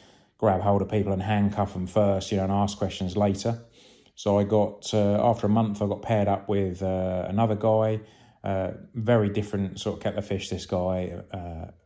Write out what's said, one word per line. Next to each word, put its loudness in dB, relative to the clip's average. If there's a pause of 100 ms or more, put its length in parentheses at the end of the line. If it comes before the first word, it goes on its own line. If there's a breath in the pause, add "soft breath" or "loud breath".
(380 loud breath)
grab 2
hold 4
of -4
people 0
and -2
handcuff 0
them -6
first, 2
you 0
know, 2
and 0
ask 0
questions -4
later. 0 (540 loud breath)
So 2
I 4
got, 0
uh, 4
after 2
a 4
month, 2
I 0
got -4
paired 2
up 0
with, 0
uh, -2
another 0
guy, 2 (420 loud breath)
uh, -2 (220)
very 2
different -4
sort -4
of -14
kettle -4
of -6
fish, -4
this -8
guy, -2 (200)
uh, -10 (140)